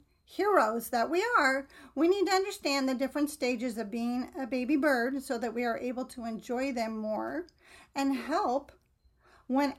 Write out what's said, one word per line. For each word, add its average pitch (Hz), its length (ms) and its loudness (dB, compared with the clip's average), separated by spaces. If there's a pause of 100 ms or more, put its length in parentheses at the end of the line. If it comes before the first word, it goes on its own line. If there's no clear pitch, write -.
(220)
heroes 240 680 2
that 240 200 0
we 359 140 2 (140)
are, 269 280 2 (300)
we 294 100 4
need 381 200 4
to 392 60 2
understand 320 560 0
the 262 60 0
different 277 360 0
stages 247 480 -2
of 208 120 -6
being 240 400 -4 (100)
a 269 60 -4
baby 254 300 0
bird 269 460 2
so 240 160 -4
that 226 160 -4
we 247 100 -2
are 233 140 -2
able 247 260 -4
to 226 200 -12
enjoy 240 480 -4
them 226 240 -4
more 220 500 -4 (500)
and 269 180 2
help 277 560 0 (800)
when 269 300 2